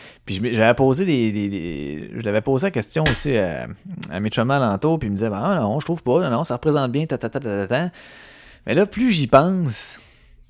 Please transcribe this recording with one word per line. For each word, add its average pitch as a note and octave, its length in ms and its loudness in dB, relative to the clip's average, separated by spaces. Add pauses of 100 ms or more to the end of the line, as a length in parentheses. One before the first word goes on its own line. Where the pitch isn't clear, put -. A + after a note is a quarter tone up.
(260)
Puis G2 100 -6
je F#2+ 60 -4
m'ai, A#2 140 -2
j'avais A2+ 180 6
posé C3+ 320 4
des, A#2+ 280 2
des, G#2 160 -2
des, D2+ 640 -6
je - 60 -8
l'avais G#2 180 0
posé C3+ 280 0
la F#3+ 40 -2
question D#3 320 -2
aussi C3+ 340 0
à, D#2 300 -2 (420)
à F2 120 -6
mes G#2+ 80 -2
chums A#2 200 0
alentours, C#3 480 0
puis B2 120 -4
ils - 20 -2
me G2+ 60 -2
disaient, « A2 160 0
Ah D#3 260 -2
non, A2+ 220 0
je - 40 -8
trouve E3+ 160 -4
pas, C#3 200 2
non, D3+ 100 -2
non, B2 140 0
ça B2 100 -4
représente C#3 360 0
bien, D3 140 0
ta, C#3 120 -4
ta, A#2 120 -4
ta, C#3 120 -6
ta, G2+ 260 -4
ta, - 0 -
ta. » D3+ 240 0 (760)
Mais G#2+ 80 0
là, F#3+ 120 4
plus A#3 260 0
j'y D3+ 160 2
pense, D#3+ 720 2 (500)